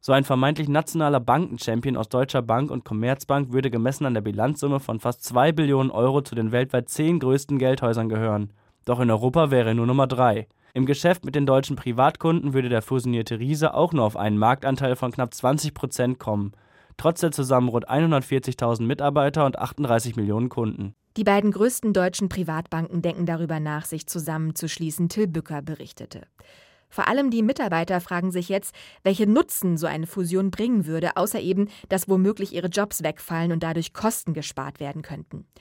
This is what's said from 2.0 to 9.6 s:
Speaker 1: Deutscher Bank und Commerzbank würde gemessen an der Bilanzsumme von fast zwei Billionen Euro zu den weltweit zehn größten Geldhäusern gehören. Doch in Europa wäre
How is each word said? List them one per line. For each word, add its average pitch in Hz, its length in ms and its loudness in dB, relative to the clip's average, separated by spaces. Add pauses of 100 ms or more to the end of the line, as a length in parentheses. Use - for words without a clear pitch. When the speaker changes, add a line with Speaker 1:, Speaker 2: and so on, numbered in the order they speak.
Speaker 1:
Deutscher 127 340 0
Bank 120 300 0
und 127 120 -8
Commerzbank 127 680 -2
würde 131 180 0
gemessen 120 340 0
an 127 100 0
der 110 60 0
Bilanzsumme 135 600 -2
von 113 180 -6
fast - 240 -4
zwei 131 300 4
Billionen 139 400 2
Euro 131 300 2
zu 139 120 -12
den 110 160 0
weltweit 123 380 0
zehn 160 320 0
größten 139 360 0
Geldhäusern 123 520 2
gehören. 107 440 0 (320)
Doch 123 140 0
in 120 140 4
Europa 127 400 2
wäre 120 160 4